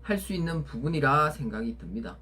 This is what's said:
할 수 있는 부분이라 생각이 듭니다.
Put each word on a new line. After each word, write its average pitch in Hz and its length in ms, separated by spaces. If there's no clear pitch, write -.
할 202 180
수 190 140
있는 165 320
부분이라 151 640
생각이 113 480
듭니다. 95 440